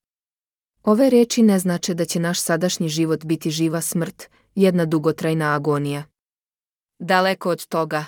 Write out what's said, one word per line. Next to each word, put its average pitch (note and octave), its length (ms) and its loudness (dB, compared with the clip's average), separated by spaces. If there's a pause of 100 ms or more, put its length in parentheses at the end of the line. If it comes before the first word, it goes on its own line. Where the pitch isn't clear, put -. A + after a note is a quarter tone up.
(840)
Ove A#3 280 4
reči A#3+ 320 4
ne G3+ 160 6
znače F3 360 -2
da E3+ 100 -2
će E3+ 160 -4
naš E3+ 200 -2
sadašnji E3+ 480 -2
život D#3+ 360 -2
biti D#3+ 260 -2
živa D#3+ 300 -2
smrt, - 440 -6 (300)
jedna F#3 300 2
dugotrajna D#3+ 680 0
agonija. C#3+ 500 -2 (960)
Daleko F#3 520 0
od E3 160 -4
toga. D#3+ 420 -4